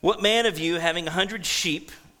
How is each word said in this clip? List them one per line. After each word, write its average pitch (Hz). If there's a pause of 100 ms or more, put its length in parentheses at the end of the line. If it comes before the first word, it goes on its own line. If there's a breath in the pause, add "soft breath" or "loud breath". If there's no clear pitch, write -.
What 208
man 226
of 170
you, 165
having 165
a 160
hundred 185
sheep - (280)